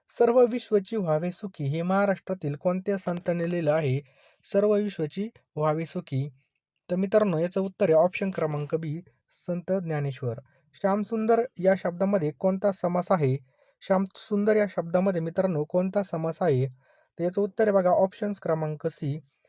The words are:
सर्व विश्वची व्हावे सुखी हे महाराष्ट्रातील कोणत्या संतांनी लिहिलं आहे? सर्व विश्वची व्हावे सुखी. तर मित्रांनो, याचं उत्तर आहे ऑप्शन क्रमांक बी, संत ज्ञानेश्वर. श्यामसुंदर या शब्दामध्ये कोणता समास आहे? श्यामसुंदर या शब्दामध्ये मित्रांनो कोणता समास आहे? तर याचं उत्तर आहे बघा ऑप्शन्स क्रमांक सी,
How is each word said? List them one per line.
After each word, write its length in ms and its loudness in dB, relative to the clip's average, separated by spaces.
सर्व 260 6
विश्वची 500 0
व्हावे 360 0
सुखी 320 -10
हे 180 -2
महाराष्ट्रातील 760 -2
कोणत्या 420 -2
संतांनी 540 -2
लिहिलं 220 0
आहे? 280 0
सर्व 320 2
विश्वची 540 -4
व्हावे 300 -2
सुखी. 440 -6
तर 40 -2
मित्रांनो, 440 2
याचं 220 -2
उत्तर 240 -2
आहे 80 6
ऑप्शन 380 2
क्रमांक 440 -4
बी, 260 -4
संत 240 -4
ज्ञानेश्वर. 560 -4
श्यामसुंदर 680 0
या 180 4
शब्दामध्ये 540 0
कोणता 400 0
समास 400 -2
आहे? 260 2
श्यामसुंदर 760 0
या 140 2
शब्दामध्ये 520 0
मित्रांनो 420 0
कोणता 400 0
समास 380 -4
आहे? 260 2
तर 40 -4
याचं 180 0
उत्तर 220 0
आहे 80 2
बघा 180 4
ऑप्शन्स 500 0
क्रमांक 480 -4
सी, 320 -6